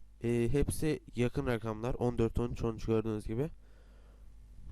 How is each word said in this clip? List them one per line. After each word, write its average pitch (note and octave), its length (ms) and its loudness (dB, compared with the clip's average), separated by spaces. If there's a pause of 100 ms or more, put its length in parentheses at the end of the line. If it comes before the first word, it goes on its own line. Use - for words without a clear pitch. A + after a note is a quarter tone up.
(240)
e, A#2 280 4
hepsi C#3+ 480 2 (160)
yakın B2 300 2
rakamlar. A2+ 480 -2
On A#2+ 240 0
dört, A2+ 200 4
on A#2+ 120 2
üç, - 120 -6
on A2+ 140 0
üç A2+ 100 -6
gördüğünüz A2 400 0
gibi. B2 240 -2 (1200)